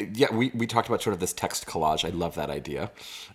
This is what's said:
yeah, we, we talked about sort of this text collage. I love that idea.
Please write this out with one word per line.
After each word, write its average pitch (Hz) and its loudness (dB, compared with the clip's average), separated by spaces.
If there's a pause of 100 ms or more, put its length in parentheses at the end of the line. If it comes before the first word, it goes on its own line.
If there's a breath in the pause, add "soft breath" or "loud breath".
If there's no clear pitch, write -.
(120)
yeah, 117 4
we, 127 4
we 117 0
talked 113 2
about 113 2
sort 104 2
of 87 -4
this 90 0
text - -4
collage. 78 2
I 80 -2
love 85 -2
that 73 -4
idea. 71 -4 (440 loud breath)